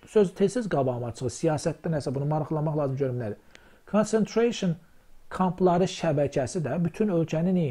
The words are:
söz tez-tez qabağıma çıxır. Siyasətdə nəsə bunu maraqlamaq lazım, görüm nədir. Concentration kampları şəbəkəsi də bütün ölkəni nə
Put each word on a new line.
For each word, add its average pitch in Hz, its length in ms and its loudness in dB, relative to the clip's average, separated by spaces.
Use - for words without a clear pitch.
söz 202 280 4
tez-tez 202 380 0
qabağıma 123 400 0
çıxır. 123 240 -6
Siyasətdə 160 560 -2
nəsə 139 220 -2
bunu 139 160 -2
maraqlamaq 151 480 -2
lazım, 135 180 0
görüm 131 240 -2
nədir. - 400 -10
Concentration 214 840 0
kampları 185 560 2
şəbəkəsi 147 800 0
də 139 200 -2
bütün 214 280 0
ölkəni 165 400 0
nə 175 180 2